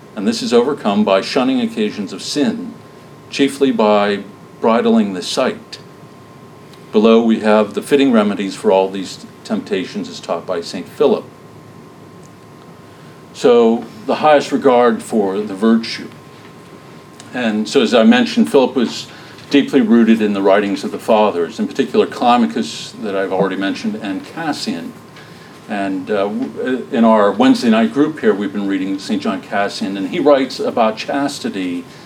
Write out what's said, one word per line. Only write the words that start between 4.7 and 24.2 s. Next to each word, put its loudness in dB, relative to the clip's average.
the -8
sight. -6
Below 4
we 2
have 2
the -4
fitting 2
remedies 0
for 0
all 4
these -10
temptations -6
as -14
taught -6
by -6
Saint -10
Philip. 0
So 2
the -2
highest 2
regard 2
for -2
the -6
virtue. 0
And -2
so 2
as 2
I 6
mentioned, 4
Philip 4
was -4
deeply 2
rooted 4
in 0
the -4
writings 2
of -6
the -8
fathers, 0
in -2
particular 0
Climacus -2
that -6
I've -2
already -2
mentioned, -4
and -8